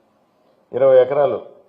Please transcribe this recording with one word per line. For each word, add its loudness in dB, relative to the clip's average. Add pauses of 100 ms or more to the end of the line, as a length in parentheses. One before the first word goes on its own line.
(720)
ఇరవై 2
ఎకరాలు -2 (120)